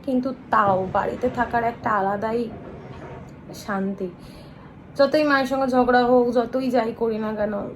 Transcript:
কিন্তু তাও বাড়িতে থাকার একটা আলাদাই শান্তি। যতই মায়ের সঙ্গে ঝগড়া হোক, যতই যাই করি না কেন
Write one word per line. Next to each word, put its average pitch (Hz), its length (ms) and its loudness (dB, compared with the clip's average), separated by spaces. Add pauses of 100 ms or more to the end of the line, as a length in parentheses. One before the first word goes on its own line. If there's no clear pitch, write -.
কিন্তু 254 300 0 (160)
তাও 196 420 4
বাড়িতে 214 380 0
থাকার 233 340 0
একটা 233 260 -2
আলাদাই 214 580 0 (1040)
শান্তি। 196 540 -4 (880)
যতই 277 280 4
মায়ের 277 220 4
সঙ্গে 269 200 0
ঝগড়া 247 380 4
হোক, 247 280 6
যতই 247 380 0
যাই 233 260 2
করি 226 220 -2
না 220 160 -4
কেন 208 200 -2 (220)